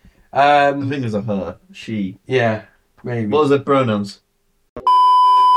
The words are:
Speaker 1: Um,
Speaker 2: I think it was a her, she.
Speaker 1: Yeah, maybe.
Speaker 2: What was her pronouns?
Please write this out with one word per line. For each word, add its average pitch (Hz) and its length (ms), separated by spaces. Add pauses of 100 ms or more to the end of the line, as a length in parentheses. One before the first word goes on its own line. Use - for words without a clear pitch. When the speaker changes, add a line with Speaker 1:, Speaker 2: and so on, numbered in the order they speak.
(340)
Speaker 1:
Um, 143 540
Speaker 2:
I - 20
think 139 120
it - 20
was 110 100
a 101 80
her, 92 360 (140)
she. 101 540
Speaker 1:
Yeah, 117 380 (400)
maybe. 117 240
Speaker 2:
What 147 160
was 139 80
her 139 80
pronouns? 117 600 (1400)